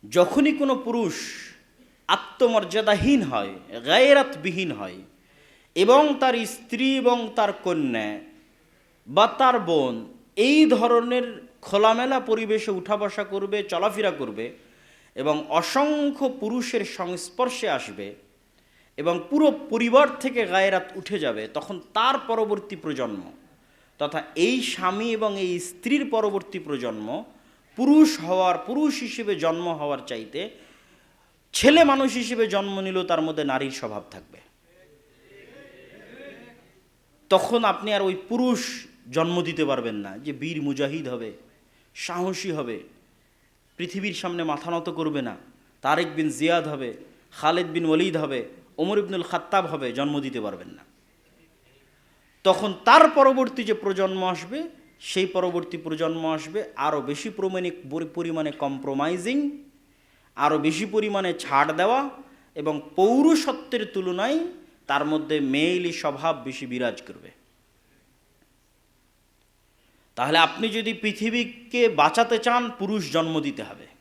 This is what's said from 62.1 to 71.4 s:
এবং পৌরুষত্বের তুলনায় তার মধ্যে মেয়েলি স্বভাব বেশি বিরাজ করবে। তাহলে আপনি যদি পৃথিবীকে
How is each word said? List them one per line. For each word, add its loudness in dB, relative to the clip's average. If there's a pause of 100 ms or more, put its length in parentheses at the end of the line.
এবং -4 (140)
পৌরুষত্বের 4
তুলনায় -2 (480)
তার 0
মধ্যে -2
মেয়েলি 0
স্বভাব -4
বেশি -10
বিরাজ -4
করবে। -20 (2750)
তাহলে 2
আপনি 2
যদি -4
পৃথিবীকে 0